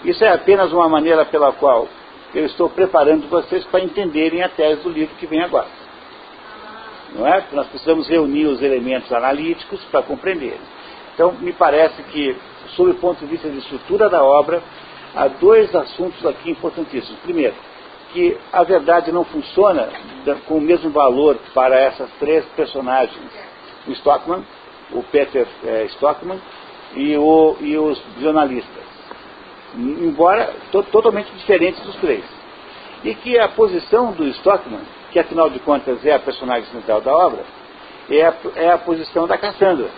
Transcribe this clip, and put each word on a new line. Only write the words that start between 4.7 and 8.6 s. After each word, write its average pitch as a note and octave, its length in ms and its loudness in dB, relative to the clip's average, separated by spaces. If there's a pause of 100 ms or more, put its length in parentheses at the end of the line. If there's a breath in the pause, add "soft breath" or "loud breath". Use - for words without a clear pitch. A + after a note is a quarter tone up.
do F3+ 60 -4
livro D#3 260 -6
que - 100 -12
vem D#3 160 -2
agora. D#3+ 260 -2 (1500)
Não A2 120 -4
é? F#3 260 2
Nós C#3 160 -4
precisamos D#3 400 -2
reunir D3+ 380 0
os C3+ 160 -2